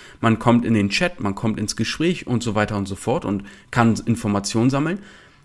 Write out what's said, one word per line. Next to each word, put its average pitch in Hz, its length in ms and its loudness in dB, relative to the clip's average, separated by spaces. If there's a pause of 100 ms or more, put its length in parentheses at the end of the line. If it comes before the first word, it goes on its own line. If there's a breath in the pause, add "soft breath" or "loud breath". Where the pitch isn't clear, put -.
(220 loud breath)
man 113 160 4
kommt 117 260 4
in 113 120 2
den 101 140 4
Chat, 175 300 -2
man 101 140 -2
kommt 110 260 -4
ins 104 160 -6
Gespräch 160 520 -2
und 120 160 0
so 113 100 -2
weiter 107 240 0
und 98 100 -4
so 95 80 -8
fort - 300 -2
und 98 180 -2 (280 loud breath)
kann 117 240 4 (100)
Informationen 110 640 0
sammeln. 151 300 -2 (460 loud breath)